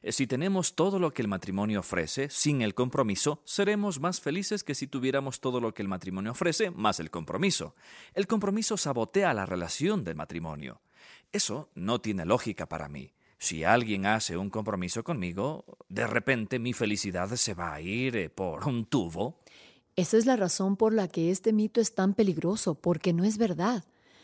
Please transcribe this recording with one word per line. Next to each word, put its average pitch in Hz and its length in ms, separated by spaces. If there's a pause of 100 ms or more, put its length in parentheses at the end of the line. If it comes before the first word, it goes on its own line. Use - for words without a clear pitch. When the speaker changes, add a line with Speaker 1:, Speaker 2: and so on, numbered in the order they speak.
Speaker 1:
"Eh, - 100
si 135 140
tenemos 175 480
todo 190 240
lo 170 160
que - 80
el 110 60
matrimonio 101 540
ofrece, 92 500
sin 143 320
el 104 100
compromiso, 127 720
seremos 202 540
más 170 200
felices 190 440
que 147 100
si 131 140
tuviéramos 131 520
todo 123 220
lo 113 140
que 107 80
el 98 40
matrimonio 95 440
ofrece, 175 400
más 104 280
el 78 120
compromiso. 85 640 (400)
El 196 100
compromiso 214 500
sabotea 147 600
la 98 100
relación 95 580
del 82 120
matrimonio. 78 680 (500)
Eso 151 440
no 101 260
tiene 98 240
lógica 98 400
para 76 240
mí. 71 240 (260)
Si 78 260
alguien 107 400
hace 107 320
un 95 120
compromiso 101 540
conmigo, 101 600 (240)
de 113 180
repente 117 520
mi 120 120
felicidad 98 640
se 110 180
va 85 200
a 76 80
ir, 117 340
eh, 90 140
por 90 400
un 117 160
tubo". 98 540 (580)
Speaker 2:
Esa 180 180
es 220 100
la 254 120
razón 190 400
por 220 160
la 202 160
que 170 200
este 196 220
mito 214 300
es 214 120
tan 196 200
peligroso, 185 640
porque 175 360
no 170 140
es 214 120
verdad. 202 460 (400)